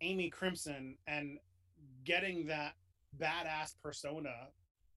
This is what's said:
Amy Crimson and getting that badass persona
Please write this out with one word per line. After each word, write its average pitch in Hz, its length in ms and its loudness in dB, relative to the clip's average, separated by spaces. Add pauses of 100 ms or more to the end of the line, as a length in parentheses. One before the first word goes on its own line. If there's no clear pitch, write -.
Amy 180 280 2
Crimson 143 680 0 (120)
and 147 320 -2 (640)
getting 175 440 4
that 151 260 0 (440)
badass 156 640 0
persona 143 680 -4 (480)